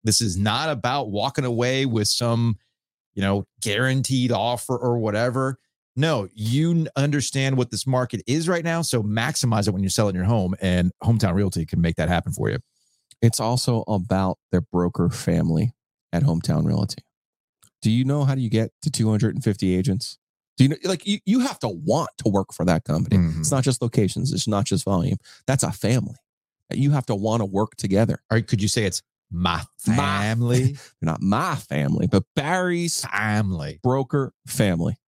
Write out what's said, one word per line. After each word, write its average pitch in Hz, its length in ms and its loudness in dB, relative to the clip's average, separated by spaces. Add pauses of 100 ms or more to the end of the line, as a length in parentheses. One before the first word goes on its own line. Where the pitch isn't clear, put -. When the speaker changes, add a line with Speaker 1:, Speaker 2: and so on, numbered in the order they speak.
Speaker 1:
This 110 160 2
is 95 160 -2
not 113 340 0
about 120 400 -2
walking 120 340 -2
away 123 420 0
with 113 220 0
some 117 500 0 (560)
you 98 80 -2
know, 98 240 0 (140)
guaranteed 127 720 0
offer 120 440 -2
or 120 220 0
whatever. 120 600 -2 (360)
No, 131 380 0
you 120 380 0
n-, 165 260 0
understand 135 640 0
what 120 120 -2
this - 160 -6
market 127 400 -2
is 156 220 0
right 170 160 -2
now, 165 180 -2
so 120 200 -2
maximize 110 640 0
it 101 40 0
when 95 100 -2
you 95 80 0
sell 107 160 2
it 98 40 0
in 92 60 -4
your 90 80 0
home, 98 360 0
and 90 300 2 (120)
Hometown 107 320 2
Realty 90 320 0
can - 140 -2
make 82 160 2
that 80 120 0
happen 85 240 0
for - 180 -4
you. 127 80 -4 (640)
Speaker 2:
It's 117 200 2
also 117 460 0
about 95 520 0 (120)
their 87 120 2
broker 87 480 0
family 82 600 0 (400)
at 87 100 0
Hometown 82 440 2
Realty. - 360 -2 (800)
Do 110 80 2
you 123 140 4
know 143 200 0
how 135 100 2
do 135 60 -2
you 117 100 -2
get 113 200 0 (120)
to 151 80 -2
two 110 200 0
hundred 107 240 2
and 131 100 -6
fifty 95 300 0
agents? - 440 -2 (380)
Do 131 80 6
you 139 60 6
know, 156 140 -4
like, 185 220 -2
you, 202 180 0
you 240 160 2
have 247 200 -2
to 117 80 -4
want 104 500 -2
to - 100 0
work 98 240 0
for - 140 -4
that 82 180 2
company. 87 320 0
Speaker 1:
Mm-hmm. 80 240 2
Speaker 2:
It's 151 100 -2
not 131 140 2
just 131 180 0
locations. - 500 0
It's - 140 -2
not 104 200 0
just - 180 -2
volume. 92 320 0 (300)
That's 135 160 2
a 90 100 -2
family. - 440 -2 (560)
You 143 180 2
have 143 160 0
to 110 80 -2
wanna 107 320 0
work 98 300 0
together. 98 440 2 (100)
Speaker 1:
Or 117 120 4
could - 200 -2
you 101 60 2
say 113 160 0
it's - 180 -2 (280)
my 85 320 0 (240)
Speaker 2:
My 110 80 2
Speaker 1:
family? 120 680 0
Speaker 2:
<laughs> - 360 -4
They're 80 100 -2
not - 120 -4
my 139 340 0
family, - 500 0
but - 180 2 (120)
Barry's 175 720 0
Speaker 1:
Family. 101 760 -2
Speaker 2:
broker 131 500 0 (140)
family. 92 500 0 (120)